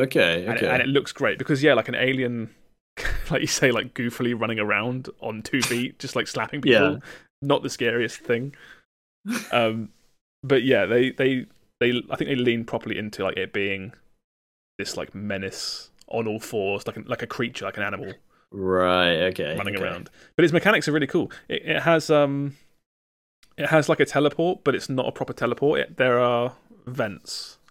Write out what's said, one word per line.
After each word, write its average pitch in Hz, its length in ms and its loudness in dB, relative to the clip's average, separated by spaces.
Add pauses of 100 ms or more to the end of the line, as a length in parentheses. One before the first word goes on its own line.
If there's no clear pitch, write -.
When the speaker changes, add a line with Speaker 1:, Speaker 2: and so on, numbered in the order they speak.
Speaker 1:
okay, 92 440 2
Speaker 2:
And 117 100 -2
it, 117 80 0
Speaker 1:
okay. 92 40 2
Speaker 2:
and 127 140 2
it 123 80 0
looks 139 240 0
great 113 240 -2
because, 139 260 0
yeah, 147 120 6
like, 110 120 0
an 120 80 2
alien, 123 540 -2 (420)
<laughs> - 400 -4
like 135 100 2
you 156 60 -2
say, - 240 2
like, 120 220 -2
goofily 120 460 -2
running 110 200 -2
around 107 480 -2 (140)
on 110 220 -8
two 131 180 -2
feet, 123 380 -2
just, - 160 -10
like, 117 120 -2
slapping 131 380 -6
Speaker 1:
Yeah. 120 140 8
Speaker 2:
people. - 220 4 (400)
Not 139 220 0
the 135 60 -4
scariest 117 500 -2
thing. 123 400 -2
Speaker 1:
<laughs> - 40 -20 (880)
Speaker 2:
Um, 113 380 0 (540)
but 131 200 4
yeah, 117 220 4
they, 123 260 2
they, 131 340 0 (360)
they, 123 280 2
I - 60 -4
think 147 140 -4
they 139 60 0
lean 120 280 2
properly 110 340 -6
into, 104 260 -8
like, 95 140 -2
it 95 160 -4
being 98 400 -4 (840)
this, - 200 -8
like, - 160 -10
menace 98 760 -8 (180)
on 113 180 -4
all 110 140 -4
fours, 101 480 -4
like 117 100 -8
a, 110 40 -12
like 120 200 -6
a 117 60 -8
creature, 120 380 -6
like 98 120 -8
an 104 60 -4
animal 98 300 -6 (360)
Speaker 1:
Right, 90 720 4 (100)
okay, 80 240 -4
Speaker 2:
running 98 180 -4
Speaker 1:
okay. 95 80 -2
Speaker 2:
around. 87 260 -6 (280)
But 170 80 6
its 156 80 2
mechanics 202 340 2
are 147 60 0
really 147 120 2
cool. 151 260 -2 (180)
It, - 160 -4
it - 180 -2
has, 160 260 4
um, 143 460 2 (1040)
it 143 80 0
has, 156 220 4
like, 156 100 2
a 139 60 8
teleport, 156 580 0
but 135 100 2
it's - 160 -4
not 127 180 -2
a 135 40 -2
proper 127 220 -8
teleport. 139 480 0
It, 147 160 -6
there 127 220 4
are 123 340 2 (340)
vents - 720 -8 (140)